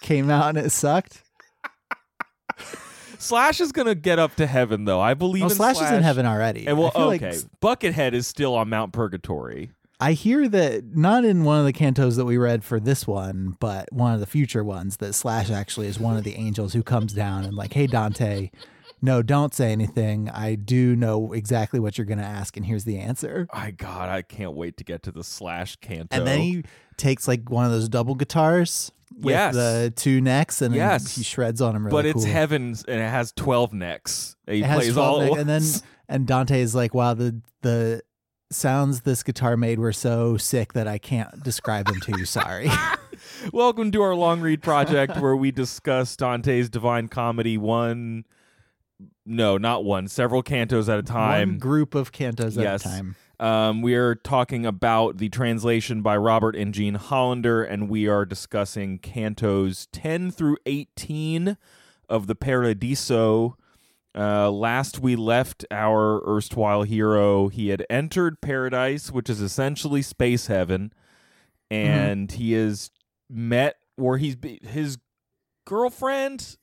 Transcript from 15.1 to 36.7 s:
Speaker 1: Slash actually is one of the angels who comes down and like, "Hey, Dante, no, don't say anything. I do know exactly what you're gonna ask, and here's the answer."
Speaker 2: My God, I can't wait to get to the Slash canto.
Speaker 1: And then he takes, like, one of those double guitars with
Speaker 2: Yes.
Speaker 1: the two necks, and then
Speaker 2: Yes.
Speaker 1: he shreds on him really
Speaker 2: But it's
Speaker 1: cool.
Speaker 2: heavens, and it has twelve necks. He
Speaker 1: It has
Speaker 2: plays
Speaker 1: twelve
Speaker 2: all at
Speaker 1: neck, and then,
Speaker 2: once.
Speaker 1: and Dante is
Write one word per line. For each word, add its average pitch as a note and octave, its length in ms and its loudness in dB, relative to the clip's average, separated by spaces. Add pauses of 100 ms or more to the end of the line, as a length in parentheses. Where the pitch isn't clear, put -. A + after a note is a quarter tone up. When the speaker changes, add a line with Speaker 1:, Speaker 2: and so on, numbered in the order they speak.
Speaker 1:
Slash A2+ 380 -2
actually G#2 360 -4
is G2+ 140 -6
one A2+ 160 0
of G#2+ 80 -2
the G#2 100 -6
angels G#2+ 380 -4
who A2+ 100 0
comes A2 300 0
down G2 320 -2
and G2+ 120 -6
like, G2+ 180 -8
"Hey, C#3 120 2
Dante, G#2+ 640 -2 (500)
no, B2+ 220 2
don't C#3+ 320 2
say A#2+ 160 2
anything. G#2+ 580 0
I A2 280 -4
do B2 400 4
know A2 360 0
exactly A2 460 -2
what G#2+ 200 -2
you're A2+ 80 -4
gonna G#2 160 -4
ask, G2+ 340 -8
and G#2 100 -6
here's G#2+ 160 -2
the G#2+ 160 -4
answer." C3+ 560 -6
Speaker 2:
My G#2+ 160 -6
God, F#2 380 -10
I F#2 140 -4
can't F2+ 320 -10
wait E2+ 240 -8
to D#2+ 60 -16
get E2+ 200 -10
to F2+ 80 -10
the E2 100 -14
Slash F2 540 -10
canto. A#2+ 400 -8
Speaker 1:
And C3 100 0
then C#3+ 140 0
he F3 240 -2 (320)
takes, C3+ 320 0
like, A#2+ 220 -2
one A#2+ 160 2
of A#2+ 40 2
those A2+ 180 0
double B2 280 -2
guitars E3 760 2 (240)
with D3+ 180 0
Speaker 2:
Yes. E3 220 2
Speaker 1:
the A#2 400 2
two C3 280 4
necks, C3+ 400 2
and B2 100 2
then C3+ 60 2
Speaker 2:
Yes. E3 380 2
Speaker 1:
he B2 60 -4
shreds A#2 380 -2
on A#2 160 2
him G#2 80 -2
really G#2 140 0
Speaker 2:
But D3+ 80 2
it's B2 180 2
Speaker 1:
cool. G#2 80 0
Speaker 2:
heavens, C3 560 0
and A#2+ 100 -2
it A2 120 -2
has A#2+ 220 -2
twelve A#2+ 420 0
necks. - 640 -6 (120)
He G#2 120 0
Speaker 1:
It G#2 40 0
has D3 140 2
Speaker 2:
plays A#2+ 160 2
Speaker 1:
twelve C#3+ 220 2
Speaker 2:
all C#3+ 60 2
at C#3 100 2
Speaker 1:
neck, F3+ 80 2
and D3 100 0
then, D#3 120 2
Speaker 2:
once. D#3 200 -2 (260)
Speaker 1:
and C3+ 180 -2
Dante C3 340 2
is A#2 140 0